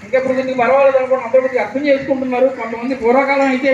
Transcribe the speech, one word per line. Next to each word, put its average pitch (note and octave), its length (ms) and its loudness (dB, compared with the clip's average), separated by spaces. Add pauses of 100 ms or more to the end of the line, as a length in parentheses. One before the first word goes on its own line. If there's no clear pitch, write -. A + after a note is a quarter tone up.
ఇంకా B3 140 -4
ఇప్పుడు C4 200 0
కొద్దిగా B3+ 240 -4
పర్వాలేదు C4+ 380 4
అనుకోండి, B3+ 260 -2
అందరూ B3+ 180 2
కొద్దిగా B3 200 -2
అర్థం C#4 240 -6
చేసుకుంటున్నారు. C4 600 0 (100)
కొంతమంది A#3 440 -6
పూర్వకాలం C4+ 520 2
అయితే C4 200 -2